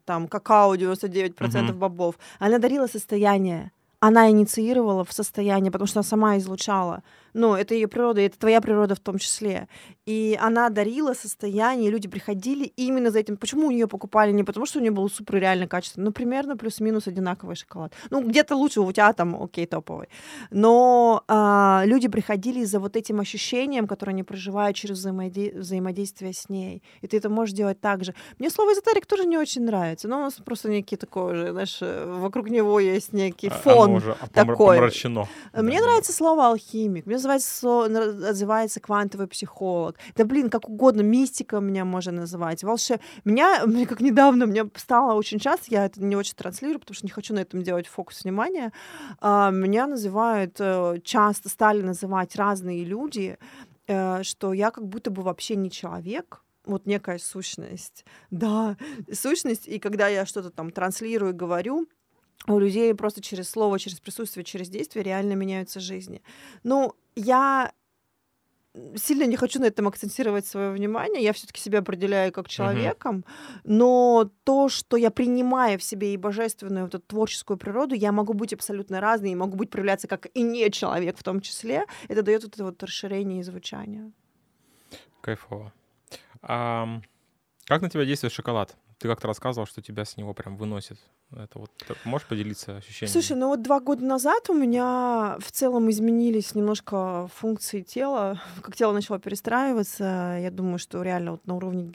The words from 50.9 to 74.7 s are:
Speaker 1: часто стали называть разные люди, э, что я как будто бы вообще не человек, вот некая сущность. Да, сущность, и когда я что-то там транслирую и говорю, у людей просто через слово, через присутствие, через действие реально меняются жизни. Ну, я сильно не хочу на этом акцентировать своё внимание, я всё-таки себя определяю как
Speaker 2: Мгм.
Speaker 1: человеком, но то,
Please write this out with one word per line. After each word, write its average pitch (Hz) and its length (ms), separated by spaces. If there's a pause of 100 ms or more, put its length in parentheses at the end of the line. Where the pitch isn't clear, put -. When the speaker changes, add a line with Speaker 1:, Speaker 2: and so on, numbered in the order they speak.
Speaker 1:
часто 208 460
стали 214 320
называть 185 540
разные 185 480
люди, 196 540 (500)
э, 190 360
что - 300
я 202 160
как 226 180
будто 214 220
бы 190 120
вообще 185 340
не 190 140
человек, 175 720 (240)
вот 196 200
некая 196 320
сущность. - 840 (260)
Да, 214 460 (360)
сущность, 254 560
и 220 120
когда 202 280
я 196 180
что-то 185 240
там 165 200
транслирую 196 640
и 175 40
говорю, 185 500 (600)
у 208 120
людей 214 340
просто 208 280
через 185 280
слово, 208 280
через 190 220
присутствие, 202 440
через 180 260
действие 220 340
реально 196 300
меняются 190 460
жизни. 185 420 (420)
Ну, 254 300 (220)
я 262 560 (1200)
сильно 285 300
не 240 100
хочу 254 240
на 247 60
этом 208 220
акцентировать 202 580
своё 196 260
внимание, 220 500
я 214 100
всё-таки - 280
себя 208 200
определяю 190 520
как 190 160 (100)
Speaker 2:
Мгм. 202 360
Speaker 1:
человеком, 196 300 (400)
но 240 640 (140)
то, 269 260